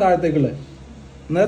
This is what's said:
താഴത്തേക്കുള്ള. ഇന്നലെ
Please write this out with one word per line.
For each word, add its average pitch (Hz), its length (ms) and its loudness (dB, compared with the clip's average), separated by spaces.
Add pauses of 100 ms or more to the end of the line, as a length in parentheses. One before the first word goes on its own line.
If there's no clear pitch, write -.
താഴത്തേക്കുള്ള. 165 460 0 (800)
ഇന്നലെ 180 200 0